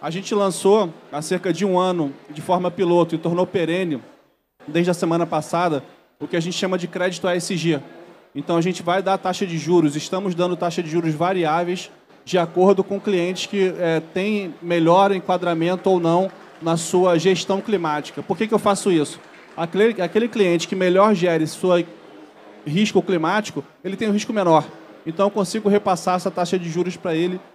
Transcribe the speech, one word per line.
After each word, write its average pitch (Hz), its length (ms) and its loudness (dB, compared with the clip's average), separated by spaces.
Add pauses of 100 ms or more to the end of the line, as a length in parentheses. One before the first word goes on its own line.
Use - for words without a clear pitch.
A 151 80 -6
gente 190 240 -6
lançou, 196 580 4 (200)
há 147 100 -6
cerca 180 300 -2
de 175 120 0
um 185 140 2
ano, 175 340 0 (180)
de 151 100 -12
forma 180 300 0
piloto 170 440 2
e 156 40 -2
tornou 175 280 0
perene, 170 560 -2 (640)
desde 170 240 0
a 175 40 2
semana 170 320 0
passada, 165 580 -2 (340)
o 147 80 -10
que 180 100 -4
a 170 40 2
gente 175 160 -6
chama 185 200 -2
de 175 120 -6
crédito 180 400 -4
A 180 80 0
S 175 180 -4
G. 156 260 0 (540)
Então, 156 220 -2
a 170 40 2
gente 180 220 -2
vai 180 200 0
dar 190 160 0
taxa 190 280 -4
de 170 120 -6
juros, 151 360 2
estamos 185 400 -4
dando 175 220 0
taxa 175 260 -4
de 156 80 -6
juros 165 240 0
variáveis 175 760 -2 (340)
de 175 140 -2
acordo 180 440 4
com 196 160 -4
clientes 185 480 -2
que, 190 320 0
é, 165 220 0 (120)
têm 196 480 -2
melhor 175 520 4
enquadramento 180 760 -2
ou 185 120 4
não 175 300 2 (300)
na 165 160 0
sua 180 420 2
gestão 190 420 0
climática. 160 640 -4
Por 185 140 -6
que 220 120 -2
que 226 60 -2
eu 202 40 2
faço 202 320 0
isso? 156 300 0 (360)
Aquele, 185 460 0
aquele 214 240 0
cliente 185 400 2
que - 80 -6
melhor 190 400 4
gere 165 320 0
seu 175 380 0 (840)
risco 190 360 2
climático, 185 600 -2 (220)
ele 196 120 -6
tem 220 120 -2
um 202 40 0
risco 208 200 -2
menor. 175 320 4 (420)
Então, 196 200 0
eu 202 40 2
consigo 208 380 -2
repassar 190 480 0
essa 185 140 -4
taxa 180 280 -2
de 170 100 -4
juros 175 280 -4
pra 170 180 -4
ele 180 240 -2 (160)